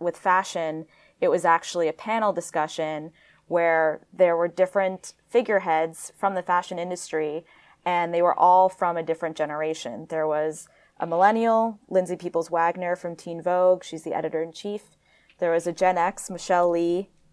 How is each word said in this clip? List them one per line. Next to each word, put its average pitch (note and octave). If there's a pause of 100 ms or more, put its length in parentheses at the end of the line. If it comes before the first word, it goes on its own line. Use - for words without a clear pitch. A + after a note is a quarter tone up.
with E3+
fashion, E3+ (340)
it F#3
was E3+
actually E3+
a -
panel A3
discussion D#3 (340)
where E3
there F3
were F3
different F#3 (160)
figureheads F#3
from G3
the F3+
fashion F3+
industry, E3 (400)
and F3
they E3+
were F3
all F#3
from F3
a E3
different D#3+
generation. D3+
There D#3+
was D#3 (320)
a -
millennial, A3+ (100)
Lindsay F3+
Peoples-Wagner E3+
from E3+
Teen E3
Vogue. F3+
She's D#3+
the D#3
editor-in-chief. E3 (580)
There F3
was E3+
a F3
Gen F#3
X, -
Michelle F3
Lee E3+ (220)